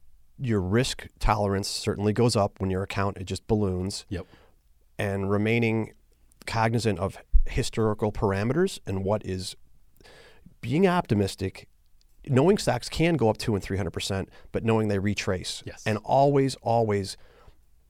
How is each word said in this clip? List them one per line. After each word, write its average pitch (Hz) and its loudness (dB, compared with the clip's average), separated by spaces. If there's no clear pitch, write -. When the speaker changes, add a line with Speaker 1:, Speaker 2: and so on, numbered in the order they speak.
Speaker 1:
your 113 2
risk 101 0
tolerance 104 2
certainly 104 -2
goes 120 2
up 101 0
when 95 0
your 92 -2
account, 98 -4
it 92 -10
just 92 -8
balloons. 98 -2
Speaker 2:
Yep. 92 -8
Speaker 1:
And 98 -2
remaining 110 0
cognizant 113 0
of 90 -4
historical 110 -2
parameters 117 -2
and 95 -4
what 98 -2
is, 92 -8
being 151 2
optimistic, 104 0
knowing 147 4
stocks - -2
can 170 2
go 117 4
up 107 0
two - -2
and 92 -4
three 98 -4
hundred 92 -4
percent, 95 -6
but - -4
knowing 110 2
they 101 0
retrace. 98 -4
Speaker 2:
Yes. - -14
Speaker 1:
And 107 0
always, 139 4
always 107 0